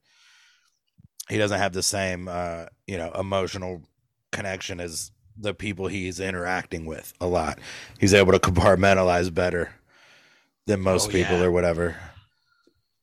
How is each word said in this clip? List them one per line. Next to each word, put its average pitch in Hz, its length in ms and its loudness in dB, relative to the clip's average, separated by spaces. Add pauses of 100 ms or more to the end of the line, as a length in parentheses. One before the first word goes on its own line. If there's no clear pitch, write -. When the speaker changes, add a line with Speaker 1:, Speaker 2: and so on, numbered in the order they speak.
(1300)
Speaker 1:
He 110 80 -2
doesn't 104 220 0
have 95 140 0
the 92 100 -4
same, 92 440 -4
uh, 85 380 -8 (220)
you 98 100 -8
know, 85 140 -8
emotional 92 720 -6 (480)
connection 95 480 -8
as 85 320 -10 (260)
the 101 160 -4
people 95 340 -6
he's 92 320 -6
interacting 90 640 -4
with - 360 -12
a 90 60 -2
lot. 80 320 -2 (400)
He's 98 140 6
able 98 200 8
to 95 60 6
compartmentalize 92 920 4
better 87 400 -2 (920)
than 101 160 0
most 92 280 2
Speaker 2:
Oh, - 20 -6
Speaker 1:
people 90 260 2
Speaker 2:
yeah. 87 60 4
Speaker 1:
or 90 80 4
whatever. 85 440 0 (1080)